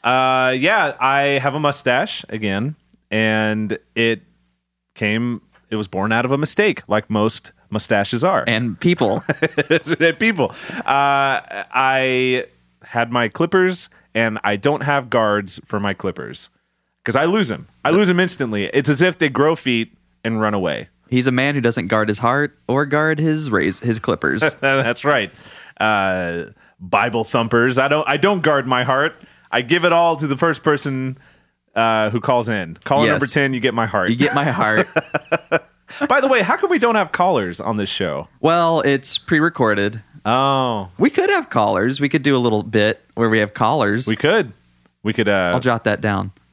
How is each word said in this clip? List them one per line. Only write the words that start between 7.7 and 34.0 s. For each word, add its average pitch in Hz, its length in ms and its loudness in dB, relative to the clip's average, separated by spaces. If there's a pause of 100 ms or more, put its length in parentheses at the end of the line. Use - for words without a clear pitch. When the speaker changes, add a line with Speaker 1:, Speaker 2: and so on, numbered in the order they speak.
Speaker 1:
are. 170 240 2
Speaker 2:
And 113 320 -2
people. 160 500 0
Speaker 1:
<laughs> - 400 -2 (300)
And 165 200 2
people. 202 320 0 (340)
Uh, 139 560 2 (320)
I 131 720 0 (380)
had 117 280 -4
my 120 160 0
clippers, 180 640 0 (260)
and 113 300 0
I 104 100 2
don't 139 260 -2
have 139 280 -2
guards 104 560 0
for 104 140 -6
my 101 140 -2
clippers - 560 -10 (540)
'cause 117 140 -2
I 147 80 2
lose 180 260 0
'em. - 160 -10 (160)
I 135 60 2
lose 185 200 4
'em 180 100 2
instantly. 117 540 -2
It's 139 160 2
as 143 120 2
if 180 160 2
they 156 120 0
grow 147 280 2
feet 117 360 -2 (300)
and 113 160 -2
run 107 140 0
away. 80 340 -4 (220)
Speaker 2:
He's 127 180 2
a 131 40 2
man 131 240 0
who 139 60 -2
doesn't 117 260 0
guard 107 200 0
his 104 120 -2
heart 135 380 -2 (100)
or 139 180 0
guard 151 340 -2
his 156 300 -2
raz-, 95 300 0
his 117 200 -2
clippers. 90 420 -2
Speaker 1:
<laughs> 151 200 -2
That's 135 420 0
right. 131 280 0 (480)
Uh, 92 680 0 (340)
Bible 107 460 0
thumpers. 120 520 2
I 131 120 4
don't, 151 180 0
I 139 100 0
don't 185 240 2
guard 143 260 2
my 123 160 0
heart. 139 320 0 (360)
I 123 100 2
give 165 240 0
it 170 80 4
all 170 240 4
to 151 100 -4
the 139 100 0
first 165 260 0
person, 131 540 -2 (580)
uh, 110 340 2
who 113 100 -2
calls 120 300 0
in. 90 340 -6
Caller 139 220 2
Speaker 2:
Yes. 107 60 4
Speaker 1:
number 123 160 0
ten, 139 260 0
you 127 80 -4
get 127 120 2
my 117 120 0
heart. 101 240 0